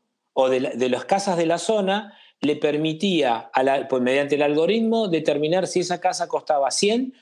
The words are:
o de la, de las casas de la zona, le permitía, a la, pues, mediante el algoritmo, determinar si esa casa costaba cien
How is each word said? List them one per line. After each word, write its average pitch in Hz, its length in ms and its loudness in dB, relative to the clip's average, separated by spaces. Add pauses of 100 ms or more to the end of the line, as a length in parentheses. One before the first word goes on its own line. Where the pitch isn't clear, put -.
(340)
o 131 160 2
de 131 100 2
la, 135 120 -2
de 123 180 0
las 123 160 -2
casas 190 320 0
de 170 80 2
la 170 120 2
zona, 202 600 -2 (240)
le 147 160 0
permitía, 151 800 0 (160)
a 131 100 2
la, 135 240 0
pues, 131 140 0
mediante 139 340 2
el 143 60 0
algoritmo, 208 680 0
determinar 160 600 0
si - 120 -2
esa 175 220 -4
casa 175 260 -2
costaba 143 440 -2
cien 240 500 0